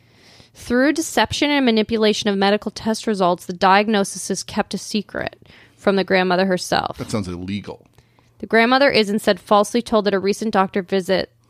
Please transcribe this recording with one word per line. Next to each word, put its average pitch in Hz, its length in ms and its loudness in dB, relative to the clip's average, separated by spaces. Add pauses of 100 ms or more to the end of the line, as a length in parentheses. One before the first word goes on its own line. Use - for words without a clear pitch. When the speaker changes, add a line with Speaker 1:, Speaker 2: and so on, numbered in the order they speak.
(540)
Speaker 1:
Through 262 400 0
deception 294 580 -2
and 277 140 2
manipulation 220 640 2
of 196 80 0
medical 202 340 0
test - 360 -6
results, 185 380 0
the 185 80 -10
diagnosis 196 800 2
is 185 120 -6
kept - 300 -6
a 190 40 -4
secret - 720 -8 (280)
from 196 200 0
the 190 80 2
grandmother 185 420 2
herself. - 520 -2
Speaker 2:
That 131 140 -10
sounds 101 160 -4
illegal. 92 580 -10 (540)
Speaker 1:
The 208 80 -12
grandmother 254 420 4
is 208 200 2
instead 208 300 0
falsely 214 420 2
told 214 240 0
that 202 80 0
a 190 60 0
recent 196 340 -2
doctor 190 280 0
visit 185 500 -2 (180)